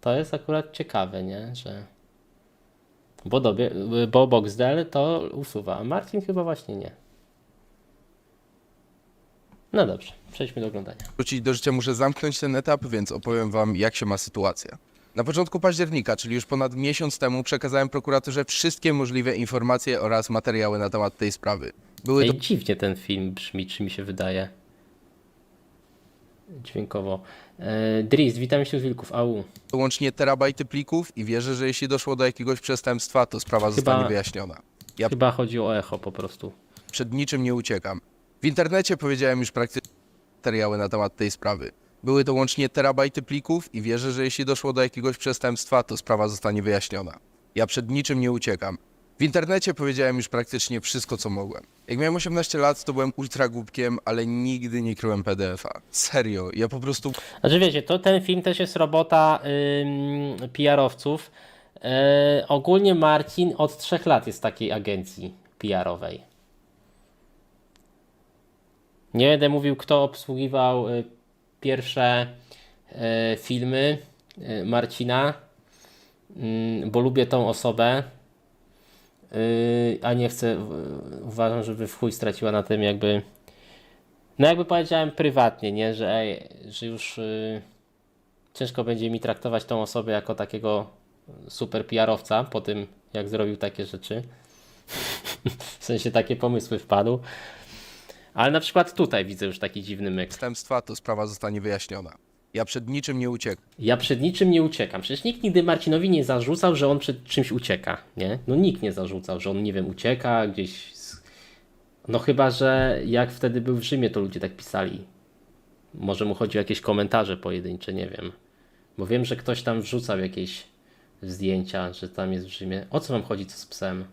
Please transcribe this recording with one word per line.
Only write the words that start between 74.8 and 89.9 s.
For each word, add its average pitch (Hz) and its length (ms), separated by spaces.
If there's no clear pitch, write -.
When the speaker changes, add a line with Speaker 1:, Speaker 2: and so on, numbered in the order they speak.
Speaker 1:
mm, 113 540
bo 120 100
lubię 127 260
tą 123 220
osobę, 117 540
y, 117 680
a 120 100
nie 120 160
chcę, 117 280
w-, 76 640
uważam, 113 400
żeby 110 240
w - 120
chuj 113 140
straciła 107 400
na 104 100
tym 107 200
jakby, 104 400
no 143 100
jakby 170 160
powiedziałem 165 460
prywatnie, 123 600
nie, 110 220
że 107 200
ej, 110 340
że 110 180
już, 113 320
y, 110 440
ciężko 123 300
będzie 113 260
mi 113 100
traktować 113 440
tą 113 180
osobę 110 300